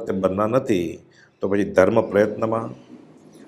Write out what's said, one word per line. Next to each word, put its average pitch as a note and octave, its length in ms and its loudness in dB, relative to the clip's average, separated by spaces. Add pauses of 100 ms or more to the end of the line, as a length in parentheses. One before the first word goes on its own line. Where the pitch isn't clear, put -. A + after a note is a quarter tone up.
તે G#2+ 80 -4
બનનાર F#2+ 380 0
નથી, G2 360 -2 (560)
તો - 60 -
પછી G2+ 260 0
ધર્મ G2 220 6 (140)
પ્રયત્નમાં, A2 560 0 (800)